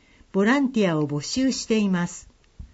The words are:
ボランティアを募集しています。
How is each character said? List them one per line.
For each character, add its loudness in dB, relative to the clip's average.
ボ 2
ラ 4
ン 0
テ 0
ィ 2
ア 0
を 0
募 -4
集 -2
し -8
て 0
い 2
ま 0
す。 -12